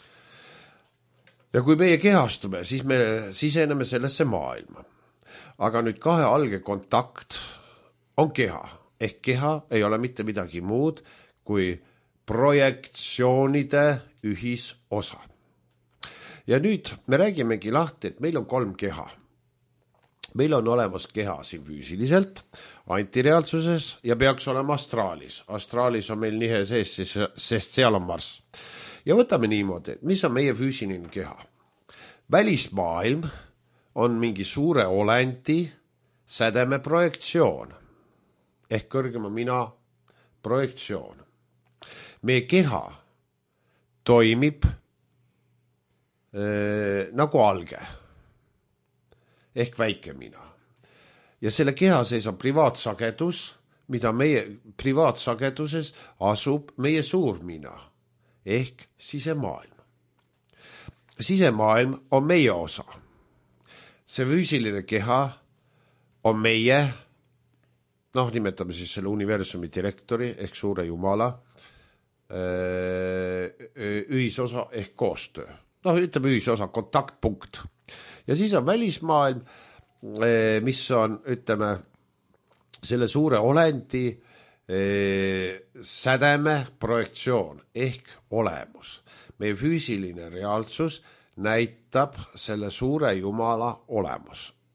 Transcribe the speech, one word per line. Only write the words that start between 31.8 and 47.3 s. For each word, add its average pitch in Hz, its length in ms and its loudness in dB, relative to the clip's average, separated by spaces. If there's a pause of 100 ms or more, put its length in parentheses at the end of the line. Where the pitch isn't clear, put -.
Välismaailm 120 880 0 (760)
on 117 240 0
mingi 104 240 -2
suure 143 420 2
olendi 123 760 2 (640)
sädeme 123 520 0
projektsioon 143 960 0 (960)
ehk 110 200 -4
kõrgema 120 400 -4
mina 123 300 -2 (800)
projektsioon. 104 800 -4 (1040)
Meie 127 240 4
keha 147 320 4 (1200)
toimib, 120 580 6 (1700)
äh, 104 800 -2
nagu 147 280 2